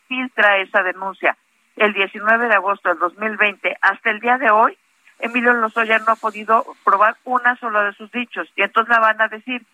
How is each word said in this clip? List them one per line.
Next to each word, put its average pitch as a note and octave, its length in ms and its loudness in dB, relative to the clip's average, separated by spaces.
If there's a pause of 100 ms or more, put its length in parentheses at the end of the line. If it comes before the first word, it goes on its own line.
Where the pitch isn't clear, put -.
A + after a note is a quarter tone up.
filtra A#3+ 500 0
esa G3 260 0
denuncia F#3 520 -4 (400)
el G#3+ 180 0
diecinueve G#3 560 0
de G#3+ 60 4
agosto G3 340 -2
del E3 100 -2
dos F3 180 -2
mil G#3 200 -6
veinte, G3 440 -2
hasta G3 280 0
el G#3+ 100 -4
día A#3+ 180 0
de B3+ 140 0
hoy, A#3 260 4 (420)
Emilio A#3+ 340 0
Lozoya A3+ 460 0
no A3 140 0
ha - 20 2
podido G#3+ 500 -2 (180)
probar G#3 400 2
una B3 340 0
sola G#3+ 260 -2
de G3+ 100 -4
sus G#3+ 180 -20
dichos. A#3 460 -8
Y G3 60 0
entonces A3+ 300 0
la A#3 60 4
van A3 220 2
a A3 80 2
decir, A#3+ 440 -10